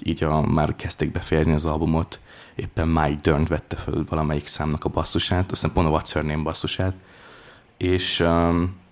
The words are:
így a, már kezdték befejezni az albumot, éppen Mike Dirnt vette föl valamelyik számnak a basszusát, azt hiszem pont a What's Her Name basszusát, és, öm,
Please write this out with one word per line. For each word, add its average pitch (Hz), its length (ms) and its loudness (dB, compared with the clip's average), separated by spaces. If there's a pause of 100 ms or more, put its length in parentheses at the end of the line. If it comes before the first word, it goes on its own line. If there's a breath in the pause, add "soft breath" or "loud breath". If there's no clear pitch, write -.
így 82 160 -2
a, 78 160 2
már 76 360 2
kezdték 78 360 -4
befejezni 80 400 2
az 76 140 2
albumot, 80 540 0 (340 loud breath)
éppen - 340 -4
Mike 76 340 2
Dirnt 78 260 4
vette - 280 -4
föl 78 320 -4
valamelyik 76 380 -2
számnak 78 380 -2
a 80 40 -4
basszusát, 87 520 0
azt 95 100 -2
hiszem - 220 -2
pont 87 160 2
a - 20 2 (100)
What's - 140 -4
Her 78 100 -2
Name 76 180 -2
basszusát, 80 520 -2 (840 loud breath)
és, 90 440 0
öm, 85 540 2 (180)